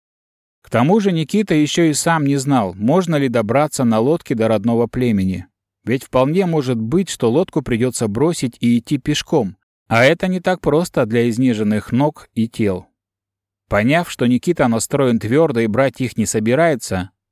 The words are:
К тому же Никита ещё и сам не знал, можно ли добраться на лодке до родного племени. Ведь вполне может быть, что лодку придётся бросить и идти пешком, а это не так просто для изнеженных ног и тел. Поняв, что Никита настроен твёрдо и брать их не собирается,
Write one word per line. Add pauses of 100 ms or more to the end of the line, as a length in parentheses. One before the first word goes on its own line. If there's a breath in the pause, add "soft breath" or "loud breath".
(640)
К
тому
же
Никита
ещё
и
сам
не
знал,
можно
ли
добраться
на
лодке
до
родного
племени. (380)
Ведь
вполне
может
быть,
что
лодку
придётся
бросить
и
идти
пешком, (320)
а
это
не
так
просто
для
изнеженных
ног
и
тел. (840)
Поняв,
что
Никита
настроен
твёрдо
и
брать
их
не
собирается, (200)